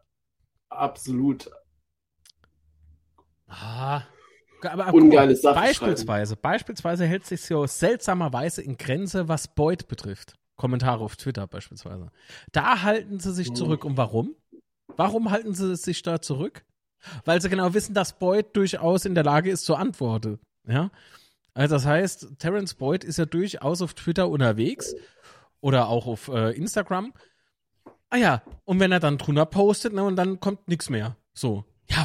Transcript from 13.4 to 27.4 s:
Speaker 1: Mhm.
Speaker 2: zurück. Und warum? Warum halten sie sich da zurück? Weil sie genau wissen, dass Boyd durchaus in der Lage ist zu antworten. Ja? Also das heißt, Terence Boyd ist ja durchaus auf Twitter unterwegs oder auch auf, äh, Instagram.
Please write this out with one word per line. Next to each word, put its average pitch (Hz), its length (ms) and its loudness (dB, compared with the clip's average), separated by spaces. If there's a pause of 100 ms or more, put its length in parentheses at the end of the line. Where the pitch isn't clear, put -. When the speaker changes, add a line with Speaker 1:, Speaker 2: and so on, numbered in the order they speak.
Speaker 1:
Mhm. 120 60 -8
Speaker 2:
zurück. 151 320 -2
Und 139 100 -4
warum? 120 380 -2 (640)
Warum 208 340 0
halten 208 240 -2
sie 185 220 -4
sich - 260 -6
da 165 180 -4
zurück? 147 460 -8 (580)
Weil 170 160 2
sie 185 80 -2
genau 180 240 0
wissen, 208 220 -2
dass 190 240 -2
Boyd 196 360 0
durchaus 185 520 0
in 190 80 -4
der 165 100 2
Lage 151 260 2
ist 185 140 -4
zu 156 120 0
antworten. 113 600 -4 (280)
Ja? 147 240 -2 (640)
Also 147 220 2
das 135 100 0
heißt, 151 520 -2
Terence 190 360 -4
Boyd 175 300 -2
ist 165 120 -8
ja 165 80 0
durchaus 170 580 -2
auf 165 120 -8
Twitter 175 340 -2
unterwegs 131 680 0 (640)
oder 131 280 2
auch 117 180 -2
auf, 117 220 -8
äh, 113 280 0
Instagram. 190 580 -4 (960)